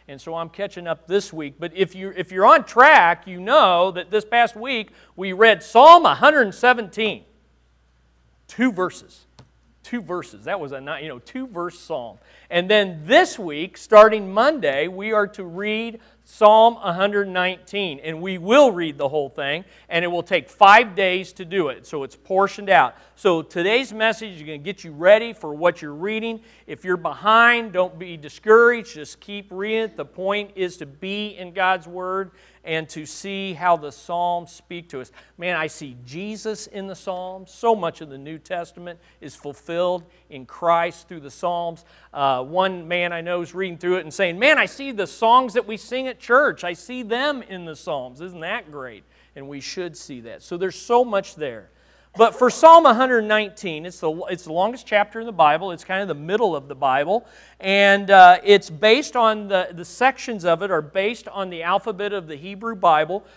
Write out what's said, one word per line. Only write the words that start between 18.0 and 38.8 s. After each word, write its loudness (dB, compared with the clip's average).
and -10
we -8
will 4
read -8
the -4
whole -6
thing, -8
and -2
it -4
will -6
take -4
five 6
days -2
to -16
do -4
it, -12
so -10
it's -14
portioned -2
out. 4
So 0
today's -2
message -4
is -20
gonna -14
get -12
you -16
ready 4
for -12
what -2
you're -14
reading. -8
If -16
you're -4
behind, 2
don't -2
be -14
discouraged. 2
Just -16
keep -16
reading. -6
The -10
point -8
is -6
to -16
be -12
in -16
God's -2
Word -8
and -6
to -16
see -12
how -2
the -10
Psalms -8
speak -18
to -14
us. -18
Man, -6
I -6
see -18
Jesus -14
in -14
the -16
Psalms. -14
So 0
much -8
of -18
the -18
New -16
Testament -14